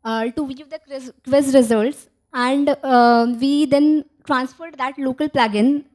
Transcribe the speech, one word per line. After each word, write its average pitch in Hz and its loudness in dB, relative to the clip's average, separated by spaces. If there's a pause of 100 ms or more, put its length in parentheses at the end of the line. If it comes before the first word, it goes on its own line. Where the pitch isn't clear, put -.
uh, 226 -4
to 285 -8
view 269 -14
the 311 -18
quiz, 262 -16 (160)
quiz 269 2
results, 233 2 (240)
and, 277 -2 (120)
uh, 240 4 (140)
we 285 0
then 294 2 (200)
transferred 285 -8
that 262 -8
local 269 -4
plugin 254 0 (100)